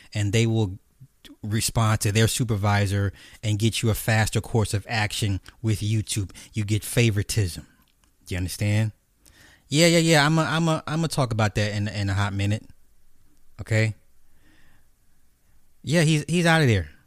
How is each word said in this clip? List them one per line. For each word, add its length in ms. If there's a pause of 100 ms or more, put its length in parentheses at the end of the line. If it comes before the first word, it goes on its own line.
(140)
and 180
they 140
will 320 (640)
respond 600
to 100
their 160
supervisor 880 (280)
and 160
get 240
you 80
a 60
faster 460
course 320
of 140
action 520 (240)
with 160
YouTube. 500 (240)
You 120
get 180
favoritism. 840 (640)
Do 80
you 20
understand? 540 (760)
Yeah, 180
yeah, 120
yeah. 260
I'm 120
a, 60
I'm 240
a, 180
I'm 120
gonna 100
talk 240
about 240
that 180
in, 140
in 240
a 20
hot 200
minute. 300 (960)
Okay. 360 (1900)
Yeah, 200
he's, 260
he's 180
outta 200
there. 240 (180)